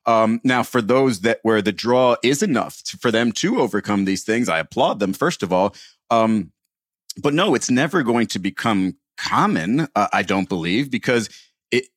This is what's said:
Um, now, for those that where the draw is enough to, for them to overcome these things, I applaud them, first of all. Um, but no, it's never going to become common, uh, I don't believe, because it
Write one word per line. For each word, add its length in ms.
Um, 380
now, 220
for 180
those 380
that 220
where 200
the 80
draw 540
is 180
enough 420
to, 140
for 140
them 200
to 280
overcome 440
these 200
things, 240
I 100
applaud 400
them, 140
first 320
of 80
all. 240
Um, 400
but 120
no, 200
it's 160
never 320
going 260
to 120
become 560
common, 760
uh, 180
I 100
don't 260
believe, 420
because 380
it 160